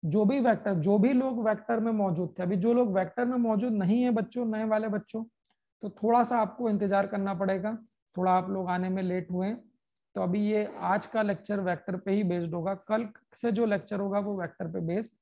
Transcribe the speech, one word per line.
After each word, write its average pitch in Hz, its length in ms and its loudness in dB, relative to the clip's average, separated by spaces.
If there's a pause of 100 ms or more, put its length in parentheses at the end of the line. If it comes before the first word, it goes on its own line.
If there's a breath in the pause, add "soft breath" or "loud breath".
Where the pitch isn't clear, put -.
जो 196 200 2
भी 269 140 4
vector, 220 340 2
जो 185 240 2
भी 240 160 4
लोग 247 340 0
vector 214 320 -2
में 226 120 0
मौजूद 180 480 -2
थे, 180 40 -4
अभी 180 120 0
जो 214 180 2
लोग 240 200 2
vector 190 320 -2
में 254 120 -2
मौजूद 226 360 2
नहीं 208 300 2
है 247 80 2
बच्चों, 226 340 -2
नए 220 180 -2
वाले 220 240 0
बच्चों, 214 360 -6 (580)
तो 208 80 -8
थोड़ा 233 340 2
सा 240 160 0
आपको 220 300 -2
इंतजार 196 380 2
करना 196 260 -4
पड़ेगा, 190 440 -2 (400)
थोड़ा 185 140 2
आप 185 180 4
लोग 190 200 -4
आने 180 200 0
में 190 140 -2
late 180 280 -2
हुए 185 160 -2
हैं। 233 100 -4 (580)
तो 196 60 -2
अभी 208 300 0
ये 208 140 2 (120)
आज 185 280 0
का 220 160 -2
lecture 202 380 -2
vector 180 380 -2
पे 196 140 -4
ही 202 120 2
based 175 300 -2
होगा, 175 220 -4
कल 214 340 -4 (240)
से 233 180 -2
जो 226 140 0
lecture 202 340 -2
होगा 202 200 -2
वो 202 220 -4
vector 170 300 -8
पे 185 80 -6
based 175 320 -4 (100)